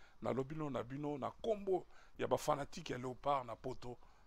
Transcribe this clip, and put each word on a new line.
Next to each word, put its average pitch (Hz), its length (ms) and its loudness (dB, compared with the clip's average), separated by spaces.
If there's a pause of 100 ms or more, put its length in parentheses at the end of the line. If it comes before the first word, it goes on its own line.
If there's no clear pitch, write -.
(220)
nalobi 131 320 2
no 151 160 -2
na 120 120 0
bino, 143 360 -2
na 113 120 0
kombo 202 560 2 (320)
ya 120 100 2
ba 127 100 6
fanatique 147 540 2
ya 127 60 -2
Léopard 127 480 2
na 113 100 -6
poto, 123 420 -6 (280)